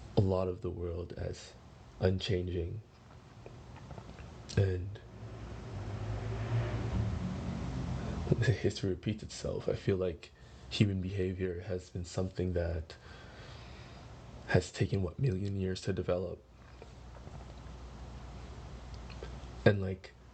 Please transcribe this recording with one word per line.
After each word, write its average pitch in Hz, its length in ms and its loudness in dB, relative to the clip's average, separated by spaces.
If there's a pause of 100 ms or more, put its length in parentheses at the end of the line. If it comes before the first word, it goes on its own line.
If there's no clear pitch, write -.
(180)
a 110 40 8
lot 95 260 4
of 90 140 -2
the 90 80 -2
world 87 480 -4
as 87 360 -6 (460)
unchanging. 92 800 2 (1800)
And 95 420 4 (3500)
<laughs> 113 60 4 (160)
history - 280 4
repeats 104 340 0
itself. - 440 -2
I - 60 4
feel 98 240 4
like 92 340 0 (380)
human 98 320 6
behavior 92 640 0
has 92 220 -2
been 90 160 -4
something 90 480 0
that 85 400 0 (1500)
has - 240 6
taken, 98 320 4
what, - 160 -4
million 98 400 2
years 92 220 0
to 101 120 0
develop. 90 480 0 (3250)
And, 104 160 10
like, 95 320 -4 (200)